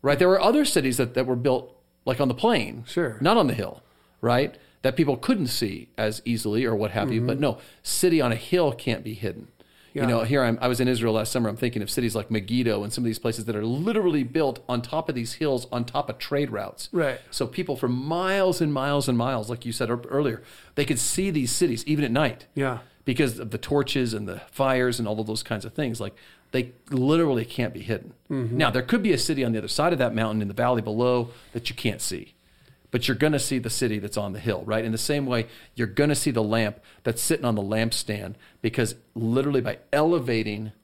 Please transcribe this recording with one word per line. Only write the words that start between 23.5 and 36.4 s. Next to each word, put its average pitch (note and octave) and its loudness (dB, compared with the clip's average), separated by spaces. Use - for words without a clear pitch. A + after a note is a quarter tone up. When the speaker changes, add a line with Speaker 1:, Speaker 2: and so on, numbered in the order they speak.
Speaker 1:
the - -6
torches C#3 2
and G#2 -4
the F2+ -8
fires B2+ 2
and A2+ 0
all G#2+ -2
of G#2+ -2
those A2 -4
kinds G#2 -4
of A2 -12
things. A#2 -2
Like, G2+ -8
they B2 -2
literally C#3 2
can't - -4
be - -10
hidden. - -6
Speaker 2:
Mm-hmm. B2 -2
Speaker 1:
Now, D3 4
there B2+ 0
could G#3+ 0
be G3 4
a C3+ 4
city C3+ 0
on A#2 2
the A2 0
other G2+ -8
side E3 2
of C#3 -2
that A#2+ 2
mountain A2 0
in G2+ -2
the G2+ -6
valley A#2+ 2
below A#2+ 0
that A#2 -6
you A#2 -8
can't - -4
see. - -8
But B2 -2
you're A#2+ 0
gonna D3+ 4
see C3 -2
the A2+ -6
city A2 0
that's G2+ -6
on G2+ -4
the G#2 -10
hill, G2+ -2
right? A2 -2
In A2+ -2
the A2 -2
same C#3+ -2
way, A#2 0
you're A#2+ 0
gonna C#3+ 2
see - 0
the A2+ 0